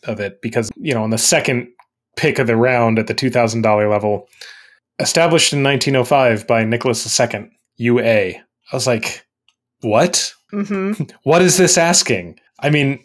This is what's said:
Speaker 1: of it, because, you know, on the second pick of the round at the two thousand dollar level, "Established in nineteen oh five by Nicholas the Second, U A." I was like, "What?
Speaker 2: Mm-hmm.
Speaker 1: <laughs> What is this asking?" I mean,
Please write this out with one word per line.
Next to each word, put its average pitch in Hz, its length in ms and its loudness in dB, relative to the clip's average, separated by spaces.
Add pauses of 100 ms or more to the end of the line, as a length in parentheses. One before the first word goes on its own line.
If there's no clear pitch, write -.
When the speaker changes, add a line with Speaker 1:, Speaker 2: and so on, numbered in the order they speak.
Speaker 1:
of 107 160 -6
it, 98 200 -10
because, 113 360 -4
you 151 160 -2
know, 110 100 -2
on 107 60 -2
the 113 80 0
second 131 500 0 (480)
pick 147 240 0
of 127 80 0
the 117 80 2
round 117 420 2
at 110 100 -2
the 113 60 -4
two 127 160 -2
thousand 117 340 0
dollar 107 260 2
level, 104 400 -2 (680)
"Established 165 520 2
in 143 100 -2
nineteen 139 360 0
oh 123 80 2
five 120 420 2
by 117 160 2
Nicholas 117 400 -2
the 117 60 -10
Second, 113 420 -4 (260)
U 120 220 2
A." 107 400 0 (320)
I - 40 -6
was 123 120 -2
like, - 380 -4 (560)
"What? 123 520 0 (200)
Speaker 2:
Mm-hmm. 202 500 -4 (100)
Speaker 1:
<laughs> - 100 -20
What 160 180 4
is 180 160 2
this 185 200 4
asking?" 127 640 0 (220)
I 147 80 0
mean, 139 360 0